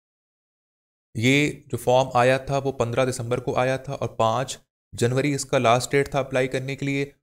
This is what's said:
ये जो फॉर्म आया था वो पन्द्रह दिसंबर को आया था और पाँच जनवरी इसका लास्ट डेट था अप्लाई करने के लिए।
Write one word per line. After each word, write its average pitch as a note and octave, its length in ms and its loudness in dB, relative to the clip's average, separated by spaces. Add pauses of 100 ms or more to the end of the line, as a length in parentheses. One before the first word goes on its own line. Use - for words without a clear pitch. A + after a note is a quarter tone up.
(1160)
ये C#3 500 2
जो A#2+ 100 -6
फॉर्म B2+ 380 2
आया B2+ 240 4
था C#3 180 -4
वो C3+ 140 -4
पन्द्रह B2 340 0
दिसंबर B2 340 -2
को B2 160 -4
आया C3 220 0
था C#3 160 -10
और - 260 -6
पाँच A2+ 400 0 (360)
जनवरी C3 380 0
इसका C#3 240 -2
लास्ट B2 340 2
डेट C#3+ 240 0
था C#3+ 40 0
अप्लाई C3 280 -2
करने C3+ 280 -6
के C#3 100 -6
लिए। C#3 380 -4